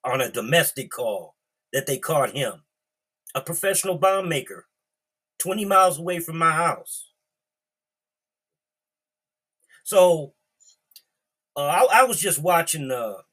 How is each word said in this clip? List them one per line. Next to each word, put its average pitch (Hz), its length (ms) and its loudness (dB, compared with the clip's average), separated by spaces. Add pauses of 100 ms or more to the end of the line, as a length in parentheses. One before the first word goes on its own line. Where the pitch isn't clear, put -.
on 131 160 -2
a 113 100 -4
domestic 131 600 -2
call 101 440 -6 (380)
that 135 140 -2
they 135 120 -2
caught 151 320 0
him. 123 320 -6 (720)
A 135 60 -4
professional 185 560 -2
bomb 190 320 2
maker, 135 380 -6 (720)
twenty 202 260 -4
miles 190 340 4
away 175 200 -4
from 165 180 -8
my 165 160 2
house. - 580 -4 (2750)
So, 175 500 4 (1200)
uh, 143 40 -6
I, 233 400 4
I - 40 8
was 214 160 -4
just 175 200 -2
watching 165 480 0
the 113 280 -4 (160)